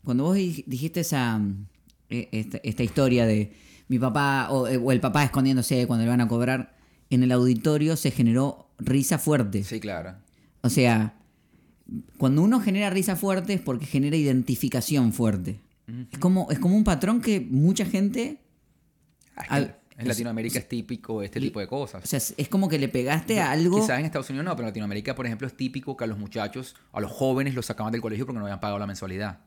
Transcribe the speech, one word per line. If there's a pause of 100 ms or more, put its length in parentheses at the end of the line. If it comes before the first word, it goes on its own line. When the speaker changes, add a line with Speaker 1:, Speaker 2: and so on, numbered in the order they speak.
Speaker 1:
Cuando
vos
dij-,
dijiste
esa, (680)
eh,
esta,
esta
historia
de (360)
mi
papá
o,
eh,
o
el
papá
escondiéndose
cuando
le
van
a
cobrar, (320)
en
el
auditorio
se
generó (100)
risa
fuerte.
Speaker 2:
Sí,
claro. (460)
Speaker 1:
O
sea, (1000)
cuando
uno
genera
risa
fuerte
es
porque
genera
identificación
fuerte. (280)
Speaker 2:
Ujú.
Speaker 1:
Es
como,
es
como
un
patrón
que
mucha
gente (960)
Speaker 2:
Ah,
es
que
Speaker 1:
al-, (220)
Speaker 2:
en
Latinoamérica
es
típico
este
Speaker 1:
li-,
Speaker 2:
tipo
de
cosas.
Speaker 1:
o
sea,
es,
es
como
que
le
pegaste
a
Speaker 2:
Yo,
Speaker 1:
algo.
Speaker 2:
quizás
en
Estados
Unidos
no,
pero
en
Latinoamérica,
por
ejemplo,
es
típico
que
a
los
muchachos, (180)
a
los
jóvenes
los
sacaban
del
colegio
porque
no
habían
pagado
la
mensualidad.